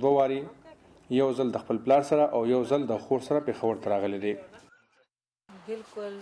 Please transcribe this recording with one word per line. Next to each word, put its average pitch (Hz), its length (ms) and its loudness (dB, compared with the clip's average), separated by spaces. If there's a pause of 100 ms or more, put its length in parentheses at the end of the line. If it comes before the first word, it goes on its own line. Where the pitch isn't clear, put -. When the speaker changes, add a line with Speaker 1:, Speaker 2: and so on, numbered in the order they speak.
Speaker 1:
دوه 139 140 4
واري 135 240 2 (720)
یو 135 100 4 (120)
ځل 131 160 0
د 113 80 -4
خپل 113 240 -4
پلار 139 240 4
سره 151 140 4 (120)
او 120 40 2 (100)
یو 127 100 4 (100)
ځل 143 200 2
د 107 160 -2
خور 131 200 0
سره 147 220 0
پېښور 113 340 -2
ته - 120 -4
راغلی 101 280 -2
دی. 104 100 -2 (1400)
Speaker 2:
بالکل 214 540 -12